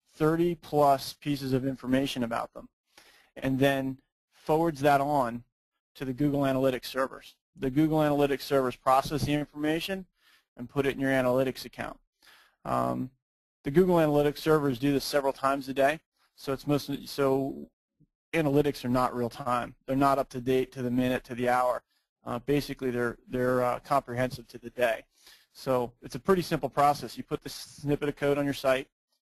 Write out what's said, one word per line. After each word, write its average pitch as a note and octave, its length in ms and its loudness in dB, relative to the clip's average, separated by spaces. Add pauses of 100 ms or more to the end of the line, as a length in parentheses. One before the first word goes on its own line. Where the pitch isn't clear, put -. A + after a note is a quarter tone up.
(160)
thirty E3 400 2
plus C#3+ 580 2
pieces C#3 400 -4
of C3 120 0
information C3 580 -2
about A#2 300 -6
them - 160 -18 (680)
and C3+ 240 -2
then C3+ 380 0 (340)
forwards D#3+ 500 0
that C#3+ 200 6
on B2+ 420 0 (520)
to C#3+ 100 -8
the C3 80 -6
Google C#3+ 280 0
Analytics C3 440 0
servers. B2+ 500 -6 (240)
The C3+ 100 -2
Google D#3 300 2
Analytics C#3+ 420 2
servers C3 340 0
process C3+ 480 2
the D3 100 0
information D3+ 720 -4 (500)
and B2 140 -14
put C#3 160 -2
it C3 100 0
in - 40 -10
your C3+ 120 0
analytics C3 540 0
account. - 340 -12 (640)
Um, B2+ 460 -2 (540)
the C#3+ 80 -4
Google F3+ 260 4
Analytics D3 420 2
servers C#3+ 400 2
do C#3+ 140 0
this C3+ 100 0
several C3+ 300 0
times C3+ 340 -2
a C3+ 60 -8
day, C#3 260 2 (360)
so - 180 -6
it's C3 120 -8
most, C#3+ 420 -2
so C#3 600 -2 (680)
analytics D3 520 2
are B2 40 -2
not B2+ 260 2
real A#2+ 140 -2
time. B2 460 -4 (100)
They're C3+ 100 -2
not C#3 240 4
up C3 100 -2
to C3 120 -10
date C3 320 0
to C3+ 80 -10
the B2 100 -2
minute, B2+ 340 0
to B2 100 -12
the A#2+ 140 0
hour. B2 340 2 (420)
Uh, A#2 140 -6
basically, C#3 520 -2
they're, A#2+ 260 -2 (120)
they're, B2+ 340 0
uh, B2 160 -2
comprehensive B2 680 -2
to - 80 -16
the A#2+ 140 -14
day. A#2 340 0 (480)
So B2 480 -2
it's - 140 -14
a C3 40 -6
pretty F#3+ 220 2
simple D#3 260 -4
process. C3+ 480 0
You B2+ 80 -12
put - 180 -8
this - 120 -14
snippet - 560 -4
of C#3+ 80 -6
code C#3+ 200 2
on C#3+ 60 -2
your C#3 100 -2
site, C3+ 340 0 (440)